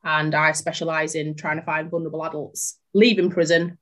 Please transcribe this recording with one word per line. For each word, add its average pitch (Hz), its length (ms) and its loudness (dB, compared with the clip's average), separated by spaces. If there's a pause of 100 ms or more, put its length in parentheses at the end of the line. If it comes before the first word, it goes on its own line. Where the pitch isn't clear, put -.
And 156 320 0
I 156 160 4
specialise 160 640 -4
in 156 200 -4
trying 156 220 -4
to 160 60 -8
find 160 260 -4
vulnerable 160 360 -4
adults - 520 -8 (160)
leaving 202 360 6
prison 170 520 2